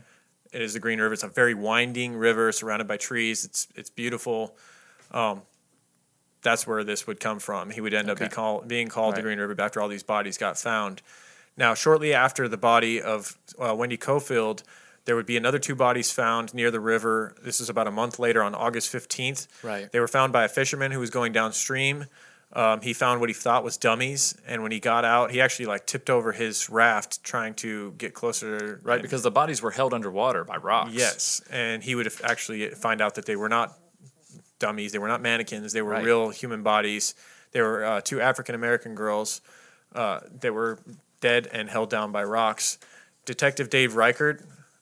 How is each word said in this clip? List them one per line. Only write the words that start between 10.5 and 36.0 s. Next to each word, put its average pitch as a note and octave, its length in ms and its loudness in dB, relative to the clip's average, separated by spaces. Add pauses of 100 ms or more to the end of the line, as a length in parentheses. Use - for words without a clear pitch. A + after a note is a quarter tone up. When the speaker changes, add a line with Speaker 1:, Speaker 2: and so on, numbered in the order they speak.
Speaker 1:
found. G#2+ 440 -2 (540)
Now, A#2 180 4
shortly D3+ 400 4
after C3 320 2
the A2 100 -4
body A#2 460 4
of, G#2+ 340 -4 (220)
uh, A#2+ 160 0
Wendy A#2+ 220 -2
Caulfield, B2 640 0 (440)
there A#2+ 100 2
would A2+ 100 -2
be A#2+ 100 0
another B2+ 220 2
two C#3+ 160 -4
bodies B2 380 4
found A#2 420 0
near A#2+ 160 2
the A2+ 100 0
river. A2 640 0
This B2 180 -2
is A#2 80 -2
about A2 200 0
a - 40 -4
month A#2 280 -2
later A#2 240 4
on G#2 100 -2
August A#2 360 0
fifteenth. C3 580 -6 (160)
Speaker 2:
Right. G2+ 260 -6
Speaker 1:
They A#2+ 80 0
were A#2 100 4
found C3 240 4
by A#2+ 120 6
a G#2 40 4
fisherman C3+ 440 0
who C3+ 80 -4
was A#2 100 -4
going A#2 220 0
downstream. C3+ 760 0 (460)
Um, A2 300 2
he A#2+ 100 -2
found B2 260 2
what A#2 100 0
he G#2+ 60 -2
thought A#2+ 300 2
was A#2 120 -6
dummies, B2+ 600 0 (100)
and A#2 160 -6
when A2 80 -4
he A2 80 -4
got A#2 260 2
out, A#2+ 280 4
he B2+ 80 2
actually, B2 260 2
like, G2+ 200 -4
tipped - 220 -6
over A#2 220 2
his A2 400 -4
raft A2+ 540 2
trying A2+ 300 -4
to G#2+ 440 -8
get A2 160 -8
closer. G#2+ 680 -4
Speaker 2:
Right, A#2+ 100 2
Speaker 1:
And - 80 2
Speaker 2:
because C3 220 -4
the A#2+ 80 2
bodies C#3+ 280 2
were A2 120 -2
held C3 200 0
underwater G2+ 520 0
by F2 140 -6
rocks. A2 340 0
Speaker 1:
Yes, - 480 0 (100)
and A2+ 320 -2
he B2 140 -2
would A#2 100 0
have - 160 -6
actually A2 480 -2
find A2 300 0
out G#2+ 160 0
that G#2+ 100 -10
they G#2+ 80 -2
were G#2 140 -2
not A#2 280 0 (840)
dummies, G#2 340 -2
they G#2+ 60 -2
were G2+ 100 -4
not A#2 140 0
mannequins, A2+ 500 -2
they A2 100 -2
were G#2 100 -4
Speaker 2:
Right. A2 120 -2